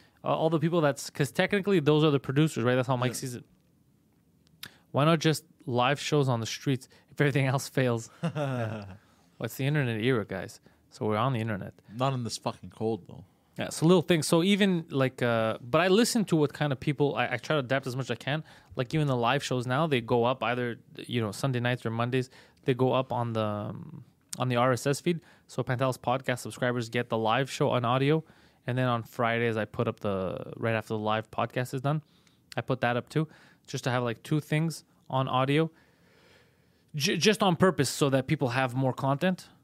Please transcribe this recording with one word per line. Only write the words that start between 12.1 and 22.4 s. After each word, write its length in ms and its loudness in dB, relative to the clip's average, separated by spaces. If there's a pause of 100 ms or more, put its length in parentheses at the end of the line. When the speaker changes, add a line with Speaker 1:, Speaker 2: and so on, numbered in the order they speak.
Speaker 2:
in 100 -4
this 140 -8
fucking 320 -10
cold, 360 -6
though. 180 -18 (340)
Speaker 1:
Yeah, 100 -6
so 180 0
little 160 6
things. 240 2
So 160 4
even, 480 2
like, 320 0
uh, 380 0
but 200 0
I 80 4
listen 380 4
to 100 2
what 160 2
kind 200 -2
of 80 -4
people, 360 0
I, 160 -2
I 40 0
try 200 -4
to 40 0
adapt 260 -2
as 80 -6
much 120 -6
as 60 -6
I 20 -4
can. 280 -4 (340)
Like, 180 -4
even 120 0
the 100 0
live 280 2
shows 220 -4
now, 200 0
they 140 0
go 240 2
up 180 0
either, 360 -4 (180)
you 240 -4
know, 120 -2
Sunday 280 -4
nights 240 -2
or 60 -4
Mondays. 400 -2 (340)